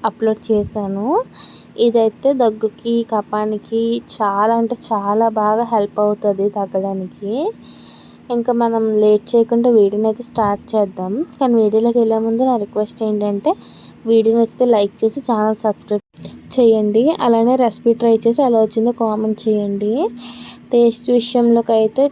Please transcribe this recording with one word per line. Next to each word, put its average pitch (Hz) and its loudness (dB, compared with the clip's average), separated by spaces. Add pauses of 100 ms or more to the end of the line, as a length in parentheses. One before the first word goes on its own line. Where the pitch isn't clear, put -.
అప్‌లోడ్ 220 -2
చేశాను. 202 -2 (800)
ఇదైతే 226 2 (120)
దగ్గుకి, 220 -2 (180)
కఫానికి 214 -4 (340)
చాలా 208 0
అంటే 226 -4 (120)
చాలా 214 0 (140)
బాగా 214 0
హెల్ప్ 208 -2
అవుతుంది 208 -2 (100)
తగ్గడానికి. 196 -6 (1040)
ఇంకా 240 -2 (100)
మనం 226 0 (180)
లేట్ 208 4
చేయకుండా 233 2 (100)
వీడియోని 208 2
అయితే 220 -8
స్టార్ట్ 202 -2 (120)
చేద్దాం. 190 -2 (260)
కానీ 247 0
వీడియోలోకి 220 2
వెళ్ళే 220 0
ముందు 226 -2
నా 254 0 (100)
రిక్వెస్ట్ 214 -6
ఏంటంటే, 208 -2 (600)
వీడియో 220 4
నచ్చితే 233 0 (100)
లైక్ 202 0
చేసి 220 -2
ఛానల్ 214 0
సబ్స్క్రైబ్ - -6 (280)
చేయండి. 220 4 (220)
అలానే 233 4 (120)
రెసిపీ - 0
ట్రై 226 4
చేసి 233 2
ఎలా 233 2
వచ్చిందో 226 -2 (120)
కామెంట్ 214 -2
చేయండి. 208 -2 (800)
టేస్ట్ 240 2 (100)
విషయంలోకి 233 2
అయితే 220 0